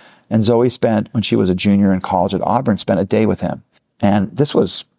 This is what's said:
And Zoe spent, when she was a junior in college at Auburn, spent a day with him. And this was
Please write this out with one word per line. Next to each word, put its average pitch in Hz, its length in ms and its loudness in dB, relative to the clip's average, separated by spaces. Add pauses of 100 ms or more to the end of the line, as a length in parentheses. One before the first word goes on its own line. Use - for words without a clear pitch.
(280)
And 110 160 0
Zoe 120 240 4
spent, 110 440 -2
when 113 100 -2
she 117 140 0
was 104 120 2
a 92 60 2
junior 98 400 2
in 92 60 -2
college 95 340 -2
at 90 80 -2
Auburn, 120 360 0
spent 101 220 -2
a 98 40 0
day 107 220 0
with 95 140 -2
him. 71 220 -6 (380)
And 101 360 0
this 147 180 0
was - 300 0 (140)